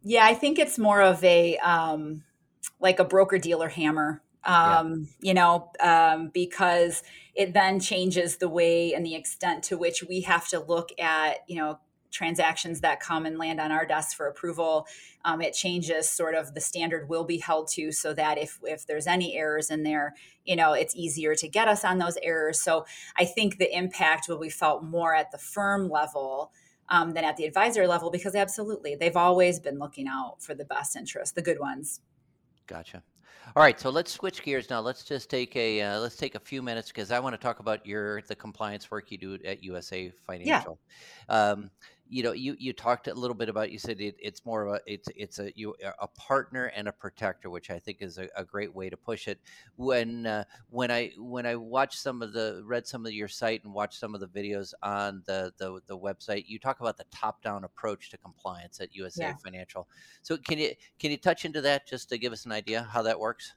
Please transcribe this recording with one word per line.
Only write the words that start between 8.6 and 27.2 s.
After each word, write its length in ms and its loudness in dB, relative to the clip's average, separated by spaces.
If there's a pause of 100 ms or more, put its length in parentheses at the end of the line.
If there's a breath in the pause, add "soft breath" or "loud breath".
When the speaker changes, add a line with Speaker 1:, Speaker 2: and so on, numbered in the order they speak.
Speaker 1:
and 100 -2
the 100 -4
extent 500 -4
to 120 -4
which 260 -2
we 200 -4
have 260 2
to 120 -2
look 380 -4
at, 480 2
you 100 -8
know, 220 -4 (320)
transactions 680 -2
that 180 2
come 260 -4
and 140 -4
land 220 -4
on 100 -2
our 160 2
desk 300 -2
for 100 -4
approval. 600 -2 (380 loud breath)
Um, 160 0
it 140 -2
changes 540 0
sort 260 -2
of 200 -4
the 60 -8
standard 480 -2
we'll 160 -2
be 140 -2
held 340 0
to 200 -4
so 220 -2
that 220 2
if, 280 -6
if 200 -6
there's 220 -4
any 300 0
errors 340 -2
in 140 -2
there, 320 -2 (280 loud breath)
you 120 0
know, 160 6
it's 240 0
easier 400 0
to 100 -2
get 220 2
us 160 2
on 140 2
those 220 0
errors. 400 0
So 240 2 (320 loud breath)
I 100 4
think 320 0
the 140 2
impact 560 2
will 120 -6
be 100 -8
felt 320 2
more 320 0
at 160 2
the 80 -16
firm 500 -2
level, 640 -2 (380 soft breath)
um, 240 4
than 120 -2